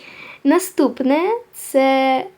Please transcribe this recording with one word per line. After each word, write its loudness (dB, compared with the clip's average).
Наступне — 0
це 0